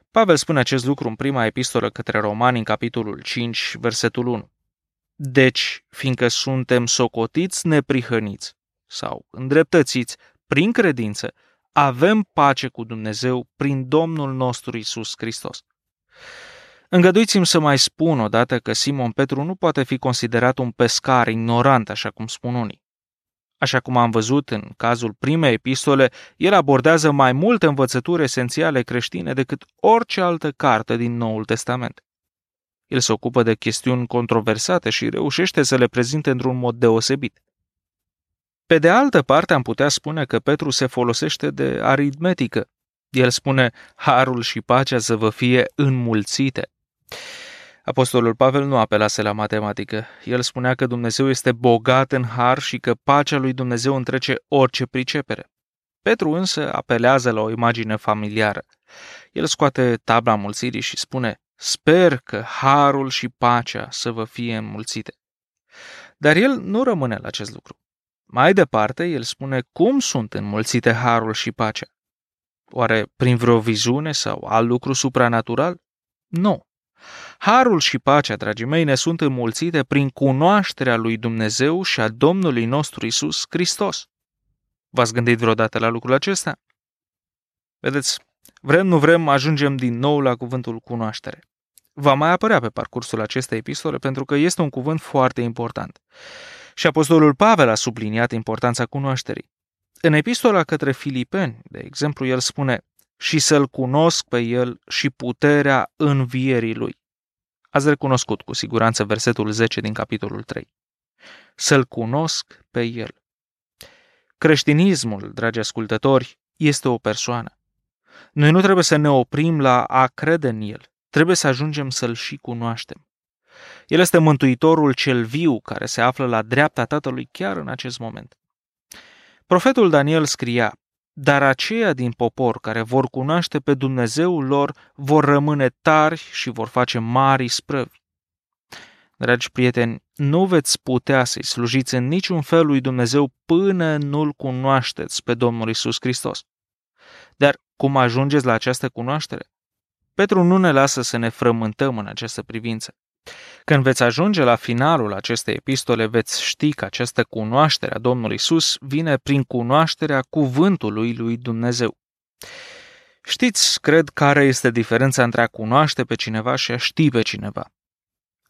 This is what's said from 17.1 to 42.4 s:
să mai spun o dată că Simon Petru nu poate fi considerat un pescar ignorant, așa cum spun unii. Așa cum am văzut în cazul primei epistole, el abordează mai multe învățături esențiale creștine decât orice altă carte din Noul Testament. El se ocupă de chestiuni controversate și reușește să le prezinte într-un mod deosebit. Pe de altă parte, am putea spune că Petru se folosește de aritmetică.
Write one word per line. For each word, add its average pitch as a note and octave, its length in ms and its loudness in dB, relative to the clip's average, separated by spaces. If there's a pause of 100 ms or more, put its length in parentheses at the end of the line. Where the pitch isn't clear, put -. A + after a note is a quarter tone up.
să E3+ 140 2
mai D3 180 4
spun D#3 420 0
o A2 80 0
dată A#2 320 0
că A2 140 -4
Simon C3 380 -4
Petru C#3 320 -2
nu F3+ 120 -6
poate D3+ 280 0
fi C3 140 -4
considerat B2 600 0
un B2 140 -2
pescar A#2+ 560 2
ignorant, A#2 640 2
așa G#2+ 200 -8
cum A2 180 -10
spun B2 280 -8
unii. A2+ 260 -6 (760)
Așa C3+ 220 0
cum B2+ 180 -2
am A#2 140 4
văzut A#2 380 0
în G#2+ 280 -8
cazul A#2 360 -2
primei D3 400 0
epistole, C3+ 580 2 (260)
el F#3 160 2
abordează D3+ 580 4
mai C#3 200 4
multe F#3 340 2
învățături C#3+ 580 0
esențiale C3+ 580 -2
creștine C3+ 520 -6
decât C3+ 320 -4 (100)
orice A3 460 2
altă E3 300 -2
carte A#2 460 0
din A#2 200 -4
Noul A2 280 -4
Testament. A#2 580 -6 (840)
El B2 120 -2
se A#2+ 120 0
ocupă A#2+ 320 0
de A2 120 2
chestiuni B2 520 -2
controversate A2+ 840 0
și A#2 200 -4
reușește D3 540 -2
să C3 140 0
le B2 100 4
prezinte C3 420 -2
într-un B2+ 280 -2
mod A#2+ 180 -2
deosebit. A#2+ 640 0 (1300)
Pe E3 140 4
de D#3+ 100 6
altă A#3 320 4
parte, C#3+ 320 2
am C#3 80 2
putea B2 280 0
spune D#3 360 -4
că A#2 140 -2
Petru D3 300 -2
se C3+ 160 0
folosește B2+ 640 -2
de C3+ 300 -4
aritmetică. C#3 880 -2 (400)